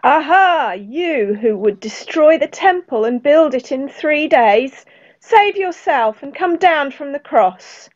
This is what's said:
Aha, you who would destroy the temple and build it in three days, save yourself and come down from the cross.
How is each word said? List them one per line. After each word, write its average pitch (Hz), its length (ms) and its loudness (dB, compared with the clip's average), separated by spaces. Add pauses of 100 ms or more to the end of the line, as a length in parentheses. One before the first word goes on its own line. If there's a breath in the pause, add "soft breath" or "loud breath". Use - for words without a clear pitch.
Aha, 311 720 2
you 233 580 -4
who 214 220 -2
would 202 220 -2
destroy 302 580 0
the 285 100 -2
temple 349 580 -2
and 247 180 -4
build 294 320 2
it 247 160 -6
in 269 160 -6
three 302 400 -4
days, 247 580 2 (340 soft breath)
save 415 360 2
yourself 330 680 -2
and 277 140 -16
come 349 220 -2
down 320 340 2
from 285 200 -12
the 285 80 -8
cross. - 760 -2